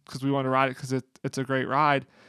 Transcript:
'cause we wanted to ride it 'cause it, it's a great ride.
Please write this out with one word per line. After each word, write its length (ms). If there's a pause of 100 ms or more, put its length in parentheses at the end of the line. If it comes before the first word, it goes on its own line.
'cause 160
we 80
wanted 140
to 60
ride 200
it 60
'cause 160
it, 120 (200)
it's 140
a 60
great 220
ride. 400 (220)